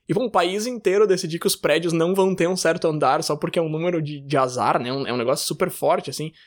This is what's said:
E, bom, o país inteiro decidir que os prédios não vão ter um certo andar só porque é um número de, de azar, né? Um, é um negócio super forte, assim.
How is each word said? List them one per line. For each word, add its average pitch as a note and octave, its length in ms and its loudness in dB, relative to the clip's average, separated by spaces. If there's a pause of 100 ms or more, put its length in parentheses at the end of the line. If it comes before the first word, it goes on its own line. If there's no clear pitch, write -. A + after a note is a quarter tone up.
E, E3 60 0
bom, A#3+ 120 0
o G#3 40 -4
país G3 360 0
inteiro G#3+ 400 2
decidir F3+ 340 0
que G#3 80 0
os - 80 0
prédios E3 360 0
não E3+ 220 2
vão F#3+ 180 2
ter F3+ 160 0
um F#3 80 -2
certo E3 300 0
andar D3+ 380 2
só D3+ 100 -2
porque E3 240 -4
é E3+ 40 2
um D#3+ 60 -2
número E3 320 -2
de, D3 200 -6
de C#3 160 -2
azar, C3 440 2
né? B2 120 -4
Um, C#3 120 -4
é A2+ 80 -4
um B2 40 -2
negócio B2 280 0
super F3+ 240 -2
forte, D3+ 420 -2
assim. D3+ 200 -8 (160)